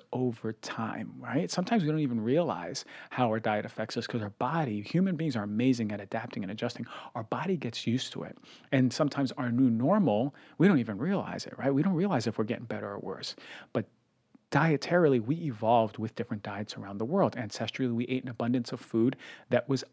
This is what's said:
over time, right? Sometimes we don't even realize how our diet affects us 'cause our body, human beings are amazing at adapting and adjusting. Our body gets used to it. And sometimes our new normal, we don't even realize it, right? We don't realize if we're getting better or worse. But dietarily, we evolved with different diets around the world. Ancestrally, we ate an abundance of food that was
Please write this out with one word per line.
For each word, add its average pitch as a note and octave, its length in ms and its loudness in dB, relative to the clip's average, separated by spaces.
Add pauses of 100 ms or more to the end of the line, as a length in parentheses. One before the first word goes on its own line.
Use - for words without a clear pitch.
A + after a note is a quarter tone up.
(140)
over A#2 400 -2
time, - 640 -8
right? B2+ 320 -2
Sometimes F#3 320 0
we D3 60 0
don't D#3 100 2
even A#2+ 220 0
realize A2 640 0 (240)
how B2+ 180 0
our A2 120 2
diet G#2+ 260 0
affects A2 320 -8
us A#2 100 -4
'cause A#2 140 -4
our G#2 100 -4
body, B2+ 500 -2
human F3 360 0
beings B2+ 180 -2
are G#2+ 80 -2
amazing A2+ 480 2
at G#2 80 -6
adapting A2 440 -6
and F#2 80 -6
adjusting. A#2 340 -6 (280)
Our A#2+ 100 -6
body D#3 340 -2
gets B2+ 280 -6
used A#2 280 0
to - 100 -8
it. - 140 -12 (340)
And C3 200 4
sometimes C#3+ 420 0
our B2 180 -2
new B2 180 6
normal, B2+ 640 4 (240)
we E3 100 6
don't F3 120 6
even G#2+ 180 -4
realize A2 480 -4
it, - 120 -16
right? C#3 160 2
We C#3 100 4
don't F#3+ 120 2
realize D#3+ 300 2
if A2 120 -2
we're A2 80 0
getting A#2 200 -4
better G#2 240 -6
or G2+ 100 -8
worse. - 360 -8 (380)
But - 120 0 (640)
dietarily, D3+ 680 4
we A#2+ 220 0
evolved A2+ 560 2
with A2 180 -4
different A2+ 280 -6
diets G#2 340 -8
around G2+ 220 -10
the A2 60 -2
world. D#3 300 2
Ancestrally, A#2+ 580 -4
we A#2+ 120 0
ate B2+ 180 -2
an C3 60 -6
abundance A#2+ 420 0
of - 80 -8
food A#2 380 2 (320)
that B2 180 2
was C3+ 260 0